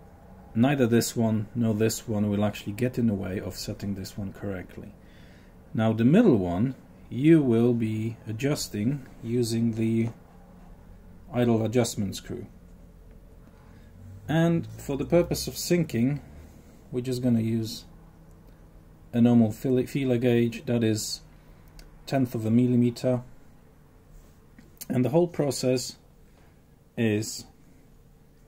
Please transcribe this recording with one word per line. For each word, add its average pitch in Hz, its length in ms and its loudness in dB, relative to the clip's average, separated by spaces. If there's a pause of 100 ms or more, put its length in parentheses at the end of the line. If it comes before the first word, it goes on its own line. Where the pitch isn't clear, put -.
(540)
neither 131 320 4
this 113 300 2
one 110 360 0
nor 113 220 0
this 110 320 -2
one 104 240 0
will 101 140 0
actually 104 280 -4
get 120 240 -4
in 117 120 2
the 104 40 0
way 95 280 -4
of 92 160 -10
setting 101 400 -8
this 95 200 -12
one 98 160 -8
correctly. 104 600 -10 (800)
Now 110 180 2
the 113 120 0
middle 165 320 6
one 95 400 -2 (340)
you 151 320 6
will 120 320 4
be 113 420 -4 (120)
adjusting 127 760 -4 (160)
using 117 520 -2
the 113 380 0 (1200)
idle 117 320 2
adjustment 110 500 0
screw. - 320 -12 (1800)
And 165 400 0 (100)
for 139 180 -6
the 143 80 -4
purpose 170 440 0
of - 60 -10
syncing, 143 680 0 (720)
we're 127 80 -4
just 123 200 -4
gonna 120 200 2
use 113 440 -4 (1300)
a 120 80 2
normal 117 300 6
feel-, 127 380 0
feeler 131 300 0
gauge 120 480 2
that 120 180 0
is 110 380 -2 (840)
tenth 131 300 -2
of 110 100 -4
a 110 40 0
millimeter. 123 720 2 (1600)
And 127 160 0
the 120 60 0
whole 170 180 2
process 131 680 -2 (1000)
is 110 480 -2 (1000)